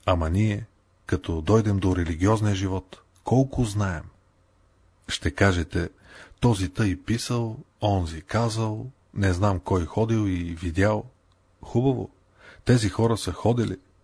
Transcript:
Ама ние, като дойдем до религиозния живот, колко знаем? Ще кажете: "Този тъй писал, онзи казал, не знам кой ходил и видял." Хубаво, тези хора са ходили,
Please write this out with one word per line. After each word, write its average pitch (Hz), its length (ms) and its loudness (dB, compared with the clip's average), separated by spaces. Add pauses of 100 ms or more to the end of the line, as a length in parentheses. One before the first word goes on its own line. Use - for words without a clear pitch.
Ама 80 240 2
ние, 104 360 0 (400)
като 85 360 -2
дойдем 101 360 4
до 92 180 2
религиозния 95 580 2
живот, 95 480 -6 (220)
колко 131 400 2
знаем? 101 400 -2 (1040)
Ще - 220 -4
кажете: 87 600 0 (500)
"Този 95 280 2
тъй 92 340 -2
писал, 117 560 -4 (240)
онзи 90 400 0
казал, 110 680 -2 (240)
не 98 180 2
знам 92 280 0
кой 90 240 0
ходил 110 440 0
и 87 260 -4
видял." 90 560 0 (520)
Хубаво, 120 480 0 (540)
тези 120 240 4
хора 113 280 0
са - 160 -6
ходили, 107 460 0 (240)